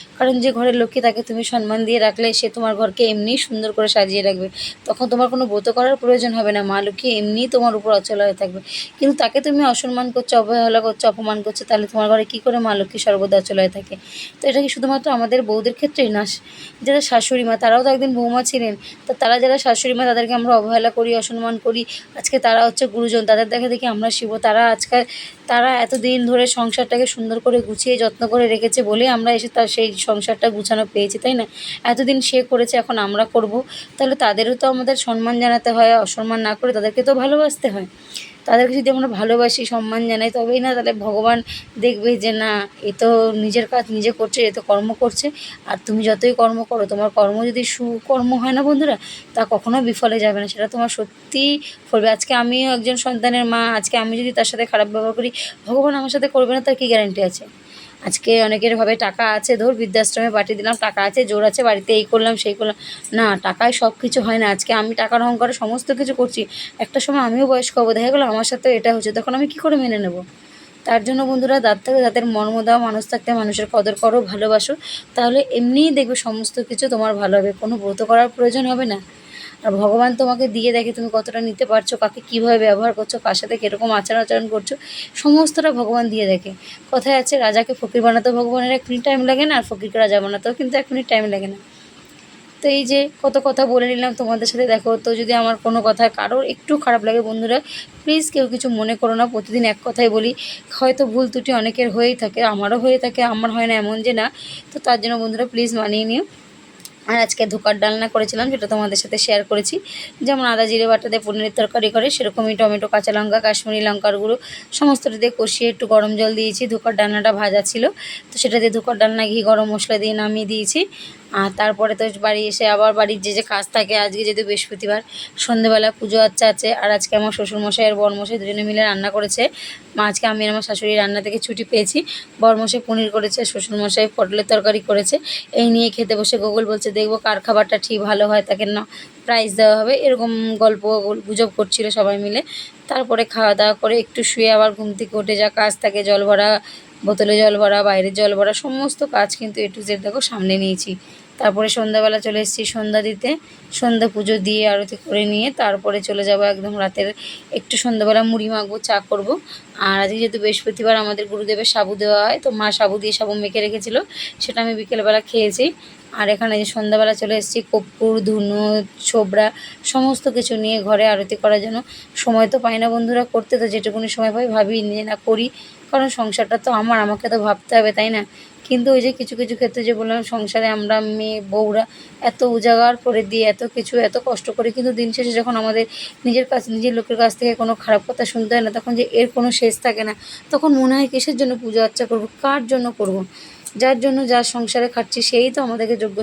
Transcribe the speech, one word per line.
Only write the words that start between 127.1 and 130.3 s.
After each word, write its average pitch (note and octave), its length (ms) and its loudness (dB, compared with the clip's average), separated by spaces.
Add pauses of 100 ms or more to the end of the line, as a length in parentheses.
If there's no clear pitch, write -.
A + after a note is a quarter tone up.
আমার G#3+ 160 0
শ্বশুরমশাই G#3 540 -2
আর G#3+ 80 4
বরমশাই G3+ 440 -2
দুজনে G#3 240 -4
মিলে G#3+ 200 0
রান্না G3+ 280 0
করেছে। G#3 380 0 (480)
মা, G#3+ 100 2
আজকে G#3 200 -2
আমি G#3+ 180 0